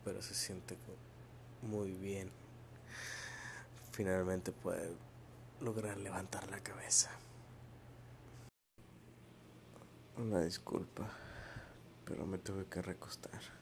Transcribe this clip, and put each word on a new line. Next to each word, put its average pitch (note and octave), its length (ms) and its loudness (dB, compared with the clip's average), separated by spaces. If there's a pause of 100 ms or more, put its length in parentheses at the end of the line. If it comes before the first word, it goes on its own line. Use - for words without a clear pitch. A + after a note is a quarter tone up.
pero F#2+ 160 0
se - 140 -4
siente - 400 0
co-, - 920 -10
muy G#2 240 4
bien. F#2+ 360 0 (1600)
Finalmente F#2 580 8
puede F2 400 2 (720)
lograr G#2+ 360 4
levantar F#2+ 540 0
la G2+ 100 -2
cabeza. - 520 6 (3000)
Una G#2+ 220 8
disculpa, - 680 2 (960)
pero - 220 0
me F#2 120 2
tuve G2 280 0
que F2+ 160 0
recostar. - 580 -4 (220)